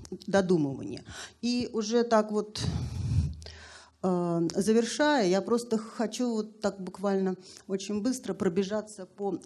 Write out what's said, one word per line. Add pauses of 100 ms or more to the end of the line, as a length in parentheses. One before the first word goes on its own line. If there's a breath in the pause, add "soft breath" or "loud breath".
(260)
додумывания. (380 loud breath)
И
уже
так
вот, (1400 loud breath)
э,
завершая,
я
просто
хочу
вот
так
буквально (320 loud breath)
очень
быстро
пробежаться
по,